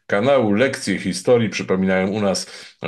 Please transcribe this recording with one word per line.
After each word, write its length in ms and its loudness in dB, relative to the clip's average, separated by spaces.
kanału. 460 2
Lekcje 460 0
historii 500 2
przypominają 600 0
u 120 -2
nas 260 -2